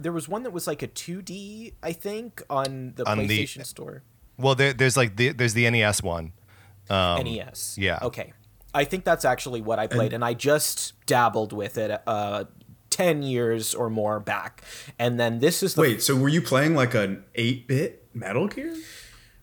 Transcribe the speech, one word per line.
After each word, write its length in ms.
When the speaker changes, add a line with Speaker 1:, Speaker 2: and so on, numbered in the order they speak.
Speaker 1:
there 120
was 160
one 140
that 80
was, 160
like, 140
a 60
two 340
D, 520
I 100
think, 560
on 460
the 140
Speaker 2:
On 80
the 100
Speaker 1:
PlayStation 380
Store. 380
Speaker 2:
Well, 180
there, 180
there's, 220
like, 220
the, 160
there's 200
the 120
N 100
E 80
S 180
one. 300
Um, 300
Speaker 1:
N 80
E 140
S. 360
Speaker 2:
yeah. 240
Speaker 1:
Okay. 320
I 120
think 180
that's 220
actually 360
what 180
I 80
played, 260
Speaker 3:
And 20
Speaker 1:
and 100
I 80
just 600
dabbled 460
with 260
it, 300
uh, 380
ten 320
years 540
or 140
more 320
back. 400
And 220
then 200
this 220
is 140
the 60
Speaker 3:
Wait, 200
so 140
were 140
you 120
playing, 340
like, 180
an 320
eight-bit 760
Metal 340
Gear? 260